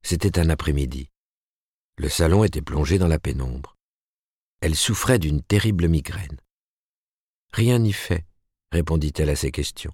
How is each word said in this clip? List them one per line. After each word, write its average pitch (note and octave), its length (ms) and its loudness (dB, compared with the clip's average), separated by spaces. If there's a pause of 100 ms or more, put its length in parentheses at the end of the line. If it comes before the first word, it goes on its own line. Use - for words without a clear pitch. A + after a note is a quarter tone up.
C'était F2+ 360 0
un E2 120 4
après-midi. C#2 580 -2 (880)
Le - 140 -4
salon F2 340 4
était D#2 160 -2
plongé D2 380 0
dans F2+ 100 4
la D#2+ 100 2
pénombre. C2 600 -6 (840)
Elle D#2+ 160 0
souffrait A#2+ 420 2
d'une D2 240 0
terrible G2+ 460 2
migraine. « C#2+ 500 -2 (1120)
Rien A#2+ 260 2
n'y A2 140 2
fait », - 320 -4 (480)
répondit-elle D#2+ 580 0
à C#2+ 60 0
ses C#2 140 -2
questions. - 440 -8